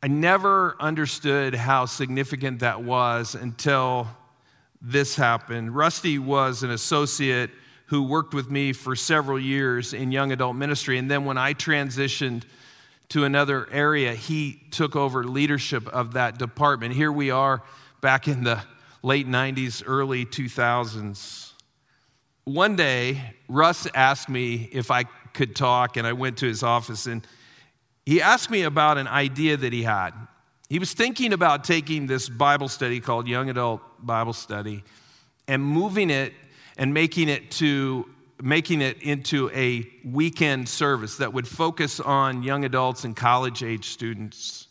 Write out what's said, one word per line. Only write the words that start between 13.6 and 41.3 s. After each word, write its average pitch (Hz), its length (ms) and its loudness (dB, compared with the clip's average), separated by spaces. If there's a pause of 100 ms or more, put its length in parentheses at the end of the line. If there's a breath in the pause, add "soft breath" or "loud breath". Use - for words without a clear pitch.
area, 143 440 2
he 143 580 -4
took 151 240 -2
over 131 300 0
leadership 135 640 0
of 120 240 -4
that 120 240 0
department. 127 560 0
Here 151 180 2
we 143 200 -2
are 131 300 2 (380 loud breath)
back 135 300 4
in 127 160 0
the 113 160 2 (420 loud breath)
late 131 240 2
nineties, 131 560 -2
early 131 400 -2
two 123 240 -6
thousands. 113 1080 -2 (920)
One 180 320 2
day, 135 440 2 (280)
Russ 160 440 4
asked 131 360 4
me 120 420 -2
if 127 180 -4
I 123 140 2 (300)
could 120 200 -2
talk, 123 440 2
and 117 100 -2
I 120 60 0
went 127 240 -4
to 147 100 0
his 110 160 -2
office, 120 440 0
and 117 200 -8 (800 soft breath)
he 156 160 4
asked 220 280 4
me 214 120 2
about 151 380 4
an 135 100 -4
idea 139 480 2
that 127 160 -2
he 120 100 -2
had. 101 280 0 (580)
He 156 100 -2
was 180 140 -2
thinking 233 400 0
about 160 320 4
taking 156 420 0
this 131 220 -2
Bible 143 400 2
study 123 320 -4
called 120 260 -2
Young 127 220 -2
Adult 123 320 -2 (180)
Bible 117 320 -2
Study 104 540 -10 (640 soft breath)
and 135 120 0
moving 185 480 2
it 135 220 0 (460 loud breath)
and 135 160 0
making 160 360 2
it - 220 -4
to, 135 580 0 (320)
making 151 400 2
it 131 220 -2
into 139 480 -2
a 123 340 -2 (200)
weekend 139 640 0
service 127 500 -2
that 123 140 -2